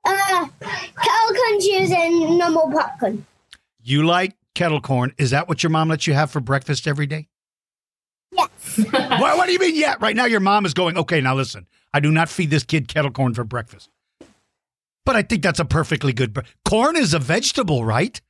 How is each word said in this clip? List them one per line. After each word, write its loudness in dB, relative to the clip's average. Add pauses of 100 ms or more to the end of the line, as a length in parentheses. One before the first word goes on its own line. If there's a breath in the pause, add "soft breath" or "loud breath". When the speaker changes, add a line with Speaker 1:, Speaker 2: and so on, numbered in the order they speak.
Speaker 1:
Uh, 0 (120)
kettle -2
corn 2
cheese 2
and 2
normal 2
popcorn. -2 (560)
Speaker 2:
You 2
like 0 (180)
kettle 0
corn. -2
Is 0
that 0
what -2
your 0
mom 2
lets -2
you 0
have 0
for -4
breakfast -4
every -4
day? -10 (1040)
Speaker 1:
Yes. 0 (300)
<laughs> 0
Speaker 2:
What, 2
what 2
do 0
you 2
mean, 2
yeah? 0
Right 0
now, 2
your 2
mom 2
is -2
going, 0
"Okay, 0
now 2
listen, -4 (260)
I 0
do 2
not 2
feed -4
this 2
kid -2
kettle -2
corn -2
for -6
breakfast." -10 (1160)
But 0
I 2
think -2
that's 0
a 0
perfectly -2
good -2
bre-, -6 (220 soft breath)
corn 2
is 2
a 0
vegetable, -2
right? -2